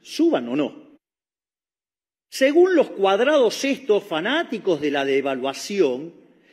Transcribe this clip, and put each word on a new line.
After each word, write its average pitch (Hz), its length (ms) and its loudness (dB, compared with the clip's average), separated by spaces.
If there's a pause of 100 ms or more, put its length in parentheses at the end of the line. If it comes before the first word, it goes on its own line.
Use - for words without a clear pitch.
suban 294 460 -2
o 117 80 -6
no. - 440 -8 (1300)
Según 339 440 4
los 269 140 2
cuadrados 220 760 2
estos 233 400 0
fanáticos 190 760 -4
de 147 100 -2
la 143 140 -2
devaluación, 135 1080 -2 (400)